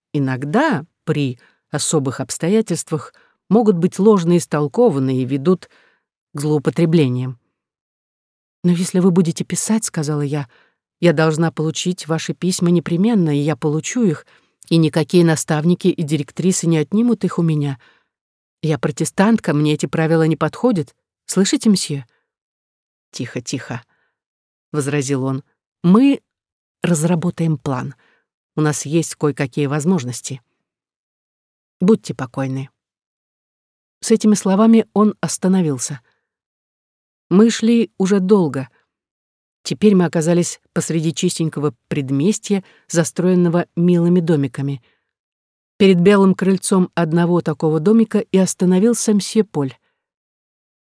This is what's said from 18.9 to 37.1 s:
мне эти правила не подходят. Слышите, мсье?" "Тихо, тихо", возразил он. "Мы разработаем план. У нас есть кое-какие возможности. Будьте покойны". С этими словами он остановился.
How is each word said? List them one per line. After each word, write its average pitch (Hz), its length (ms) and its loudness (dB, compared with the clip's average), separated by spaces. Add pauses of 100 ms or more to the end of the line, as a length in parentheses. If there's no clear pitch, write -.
мне 151 220 0
эти 151 100 -4
правила 160 420 0
не 160 100 0
подходят. 170 580 -2 (320)
Слышите, 202 420 0
мсье?" 156 380 -2 (1040)
"Тихо, 127 300 -10
тихо", 120 420 -10 (920)
возразил 139 520 -2
он. 135 180 -4 (400)
"Мы 233 400 4 (600)
разработаем 165 760 -2
план. 135 360 -6 (600)
У 156 40 -2
нас 151 260 -2
есть 156 300 -2
кое-какие 147 500 -2
возможности. 139 760 -4 (1400)
Будьте 202 340 0
покойны". 135 560 -8 (1300)
С - 100 -10
этими 214 240 4
словами 214 580 4
он 208 280 2
остановился. 160 800 -2 (1300)